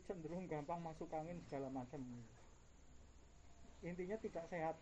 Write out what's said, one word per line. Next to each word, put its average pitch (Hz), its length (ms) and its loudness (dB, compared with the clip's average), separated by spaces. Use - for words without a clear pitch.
cenderung 175 400 2
gampang 151 320 4
masuk 160 320 -2
angin 165 320 2
segala 139 240 2
macam. 131 320 0
Intinya 180 340 2
tidak 180 300 0
sehat 160 360 6